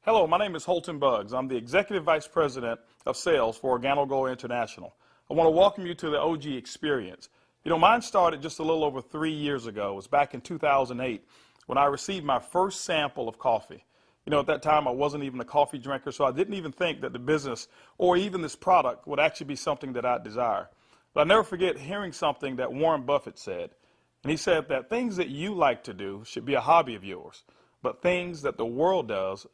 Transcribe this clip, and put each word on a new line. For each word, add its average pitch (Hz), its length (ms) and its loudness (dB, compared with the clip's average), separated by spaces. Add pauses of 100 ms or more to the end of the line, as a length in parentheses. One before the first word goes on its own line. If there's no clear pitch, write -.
Hello, 214 220 6
my 170 120 2
name 196 180 0
is 151 80 -10
Holton 170 340 -2
Buggs. 117 360 2
I'm 131 160 -2
the 127 80 -2
Executive 170 480 -2
Vice 156 200 2
President 127 540 -2 (260)
of 127 120 -2
Sales 127 400 2
for 127 200 0
Organogold 135 540 0
International. 120 640 -8 (340)
I 160 40 -4
want 165 140 6
to 160 40 8
welcome 190 340 6
you 175 100 -4
to 160 140 -6
the 147 80 2
O 160 200 2
G 139 180 -8
Experience. 120 720 -6 (380)
You - 40 -4
know, 170 80 4
mine 214 240 8
started 165 400 2
just 156 180 -10
a 160 40 -2
little 156 220 2
over 131 160 -2
three 156 320 -4
years 143 340 -4
ago. 101 240 -4
It 98 60 -6
was 95 100 -14
back 143 260 2
in 123 60 -10
two 165 180 -10
thousand 131 440 0
eight 123 240 -6 (400)
when 123 120 -2
I 139 60 6
received 147 420 -2
my 131 140 0
first 185 460 -2
sample 143 420 -2
of - 120 -10
coffee. - 440 -2 (420)
You 143 60 -4
know, 147 80 4
at 135 60 0
that 147 160 0
time, 151 260 4
I 123 40 0
wasn't 143 340 -2
even 127 160 -8
a 117 40 -6
coffee 147 340 0
drinker, 135 340 -6
so 151 100 0
I 131 80 4
didn't 196 220 -2
even 160 180 -8
think 160 300 -4
that 127 100 -6
the 123 80 -10
business 135 480 -2 (300)
or 180 180 4
even 185 260 0
this 151 140 -8
product 156 500 2
would 147 140 -2
actually 151 280 0
be 139 100 -6
something 139 360 -4
that 120 120 -4
I'd 120 180 0
desire. 107 460 -2 (440)
But 151 60 2
I'll 151 80 4
never 208 160 6
forget 180 340 -2
hearing 180 360 -8
something 139 420 -4
that 123 160 -4
Warren 147 320 0
Buffett 131 340 -2
said. 87 340 -10 (520)
And 139 80 -4
he 160 60 0
said 160 320 0
that 131 200 -4
things 226 280 -2
that 170 100 -2
you 156 260 -6
like 143 300 2
to 110 100 -12
do 98 320 -10
should 113 200 -10
be 139 80 -2
a 123 80 2
hobby 139 340 4
of 95 80 -14
yours, 87 400 -14 (380)
but - 200 -6
things 175 400 -2
that 139 160 -4
the 117 80 -2
world 147 420 0
does 98 460 -4